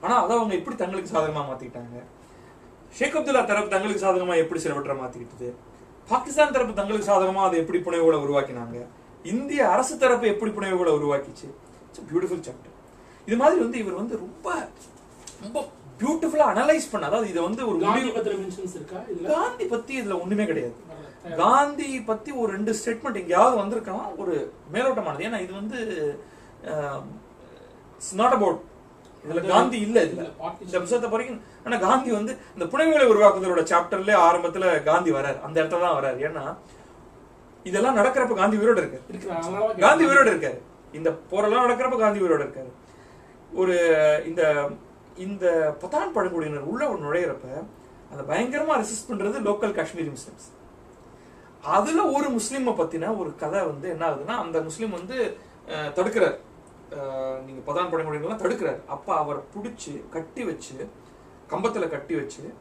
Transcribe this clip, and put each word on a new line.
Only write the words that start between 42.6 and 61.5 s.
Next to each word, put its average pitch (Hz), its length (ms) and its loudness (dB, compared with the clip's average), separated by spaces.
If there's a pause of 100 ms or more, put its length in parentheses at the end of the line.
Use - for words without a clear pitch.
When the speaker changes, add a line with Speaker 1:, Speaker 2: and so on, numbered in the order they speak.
Speaker 1:
ஒரு 185 200 2 (520)
இந்த, 156 420 2 (480)
இந்த 180 640 0
பதான் 302 340 -2
பழங்குடியினர் 160 480 -2
உள்ள 240 260 -2
ஒரு 180 140 -4
நுழையிறப்ப 147 640 -4 (460)
அதை 139 120 -12
பயங்கரமா 254 540 -2
ரெசிஸ்ட் 220 340 -6
பண்றது 208 360 -4
லோக்கல் 208 260 -2
காஷ்மீரி 160 340 -6
முஸ்லிம்ஸ். - 440 -16 (1080)
அதுல 294 400 2
ஒரு 285 260 0
முஸ்லிமை 247 440 -2
பத்தின 170 460 -2
ஒரு 156 180 -8
கதை 165 240 -2
வந்து 151 280 -6
என்ன 165 220 -2
ஆகுதுன்னா, 220 280 -4
அந்த 165 220 -2
முஸ்லிம் 202 300 -6
வந்து, 202 460 -4 (320)
அஹ், 151 260 -6
தடுக்கிறார், 202 420 2 (540)
அஹ், 135 540 -6
நீங்க 135 280 -10
பதான் 180 120 0
பழங்குடியினர்லாம் 160 540 -4
தடுக்கிறார். 147 480 -2
அப்ப - 280 -6
அவரை 143 280 -2 (120)
புடிச்சு 202 560 -12
கட்டி 160 340 -8
வச்சு, 135 440 -10 (600)